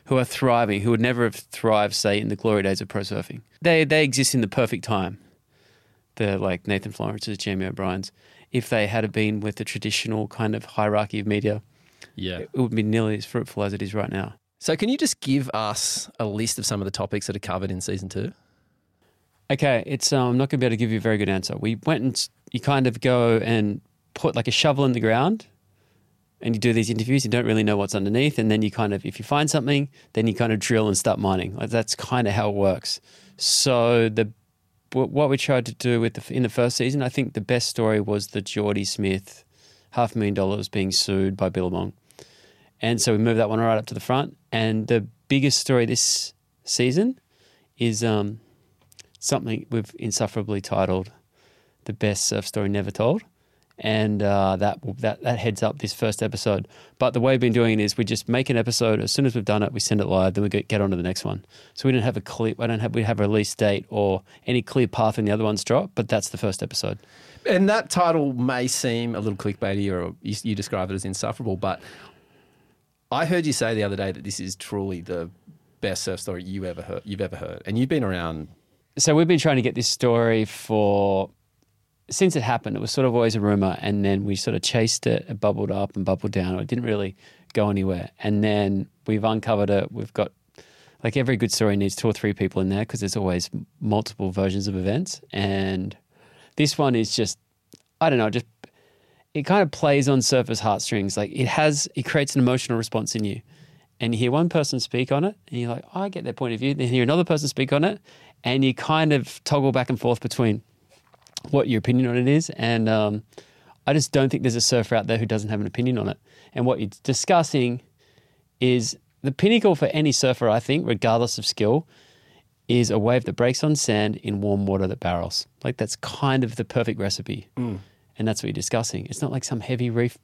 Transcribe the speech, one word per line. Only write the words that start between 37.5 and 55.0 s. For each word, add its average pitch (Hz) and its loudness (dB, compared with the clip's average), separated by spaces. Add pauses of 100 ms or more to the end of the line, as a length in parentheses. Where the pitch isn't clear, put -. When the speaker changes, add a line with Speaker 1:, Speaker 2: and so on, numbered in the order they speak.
Speaker 1:
story 110 2
was 104 -2
the 104 -6
Geordie 104 -2
Smith 95 -4 (460)
half 117 0
a - -2
million 101 0
dollars 98 -2
being 95 -2
sued 95 0
by 95 0
Billabong. 90 -2 (880)
And 113 0
so 120 2
we 107 4
moved 113 4
that 110 2
one 113 0
right 113 4
up 107 -2
to - -12
the 107 -6
front. - -2 (160)
And 110 0
the 113 2 (220)
biggest 135 2
story 123 2
this - -2 (320)
season 170 0 (580)
is, 113 0
um, 107 0 (800)
something - -4
we've 113 -4
insufferably 104 -4
titled 95 -2 (720)
The - -10
Best 104 -2
Surf 104 -2
Story 101 -4
Never 101 -4
Told. 127 0 (600)
And, 107 0
uh, 98 2
that, 101 0 (200)
that, 110 -4